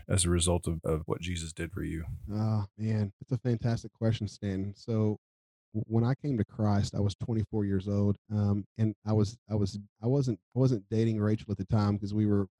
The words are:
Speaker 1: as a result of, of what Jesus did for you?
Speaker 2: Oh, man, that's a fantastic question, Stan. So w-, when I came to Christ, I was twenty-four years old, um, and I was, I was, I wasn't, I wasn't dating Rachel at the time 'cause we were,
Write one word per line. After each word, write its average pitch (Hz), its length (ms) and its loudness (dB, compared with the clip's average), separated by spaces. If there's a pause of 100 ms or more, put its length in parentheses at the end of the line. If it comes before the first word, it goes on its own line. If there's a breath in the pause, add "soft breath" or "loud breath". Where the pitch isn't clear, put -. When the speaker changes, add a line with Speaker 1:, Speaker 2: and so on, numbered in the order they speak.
Speaker 1:
as 92 180 2
a 87 40 2
result 87 360 2
of, 82 180 -2
of 80 220 0
what - 160 -4
Jesus 82 320 -6
did 82 180 -6
for - 100 -6
you? 80 220 -6 (260)
Speaker 2:
Oh, 107 360 0 (100)
man, 107 440 0
that's - 120 -6
a 127 60 -2 (100)
fantastic 117 460 -2
question, 110 340 0
Stan. 98 480 -4
So 107 400 0 (560)
w-, 107 140 -4
when 113 180 2
I 127 100 2
came 143 220 -4
to 104 80 2
Christ, 104 500 0
I 107 60 -2
was 101 140 0
twenty-four 110 500 -2
years 98 240 -2
old, 101 300 2 (120)
um, 104 360 2 (100)
and 110 180 2 (120)
I 107 80 2
was, 104 240 2 (100)
I 104 60 -4
was, 104 240 -2 (240)
I 110 40 -4
wasn't, 127 320 0 (160)
I 123 40 -2
wasn't 127 320 2
dating 110 280 2
Rachel 107 320 0
at 101 60 -2
the 98 80 -6
time 104 340 2
'cause 101 140 -6
we 107 140 2
were, 101 200 2 (120)